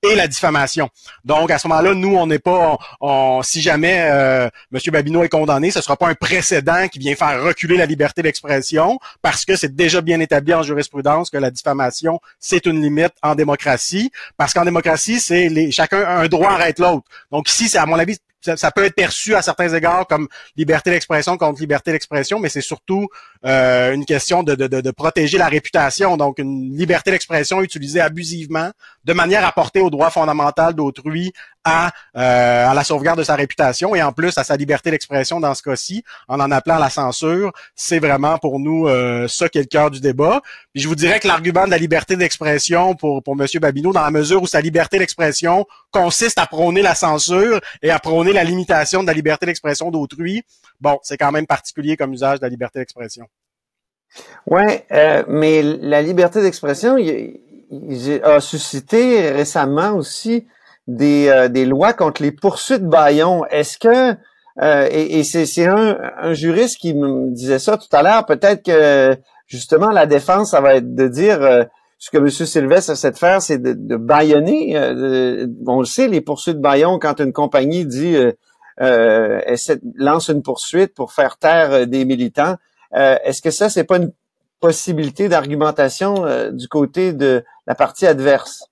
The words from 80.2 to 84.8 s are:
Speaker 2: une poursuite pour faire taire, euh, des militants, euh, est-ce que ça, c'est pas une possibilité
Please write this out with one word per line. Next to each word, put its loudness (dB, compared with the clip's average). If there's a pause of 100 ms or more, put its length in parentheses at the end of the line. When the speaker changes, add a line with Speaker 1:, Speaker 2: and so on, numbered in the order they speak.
Speaker 2:
une -2
poursuite -2
pour -8
faire 0
taire, 2
euh, 4
des -2
militants, -2 (380)
euh, 4
est-ce -4
que -2
ça, 0
c'est -2
pas 0
une -2 (480)
possibilité -2